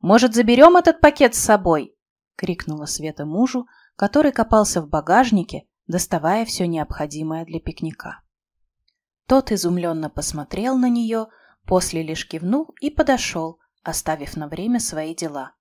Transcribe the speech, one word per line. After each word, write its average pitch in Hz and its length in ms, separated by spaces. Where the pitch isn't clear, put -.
может, 220 340
заберём 247 420
этот 339 240
пакет 294 340
с - 40
собой?» 180 580
крикнула 156 480
Света 151 400
мужу, 247 420
который 277 360
копался 214 500
в 147 80
багажнике, 202 720
доставая 180 580
всё 196 220
необходимое 156 800
для 165 140
пикника. - 600
Тот 262 260
изумлённо 170 580
посмотрел 190 680
на 247 120
неё, 226 400
после 175 380
лишь 160 240
кивнул 202 540
и 285 100
подошёл, 240 680
оставив 156 540
на 151 120
время 214 320
свои 156 340
дела. - 460